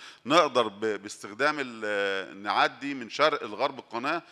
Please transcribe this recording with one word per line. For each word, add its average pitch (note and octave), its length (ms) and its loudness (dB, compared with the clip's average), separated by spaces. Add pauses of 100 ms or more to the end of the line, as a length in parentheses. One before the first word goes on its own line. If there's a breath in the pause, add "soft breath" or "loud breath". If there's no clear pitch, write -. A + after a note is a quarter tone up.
(260 loud breath)
نقدر B2+ 420 6
ب-، G2+ 340 -2
باستخدام A#2 560 -2
ال-، G#2 800 -4
نعدي B2+ 580 0
من A#2 160 -10
شرق D3 340 2
لغرب B2 340 -2
القناة، C3+ 540 -4